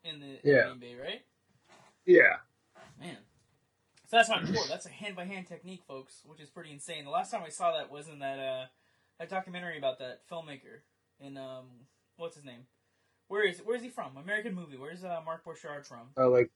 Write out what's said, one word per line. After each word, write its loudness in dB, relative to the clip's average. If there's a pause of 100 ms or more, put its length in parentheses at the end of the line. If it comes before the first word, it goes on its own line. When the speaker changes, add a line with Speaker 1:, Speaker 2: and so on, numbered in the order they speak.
Speaker 1:
in -12
the, -16
in -14
Speaker 2:
Yeah. 10
Speaker 1:
Green -12
Bay, -16
right? -10 (840)
Speaker 2:
Yeah. 10 (600)
Speaker 1:
Man. -14 (880)
So 0
that's 8
not 0
cool. 0
That's -8
a -18
hand-by-hand -10
technique, -16
folks, -16
which -20
is -20
pretty -18
insane. -12
The -14
last -2
time -6
I -12
saw 2
that -6
was -14
in -18
that, -6
uh, -6 (520)
that -10
documentary -8
about -2
that -12
filmmaker -14 (400)
in, -16
um, -14 (300)
what's -10
his -20
name? -18 (600)
Where 2
is, -4
where -2
is -8
he -12
from? -10
American -4
movie. -10
Where's, -12
uh, -4
Mark -8
Borchardt -12
from? -18
Speaker 2:
Oh, 6
like, 8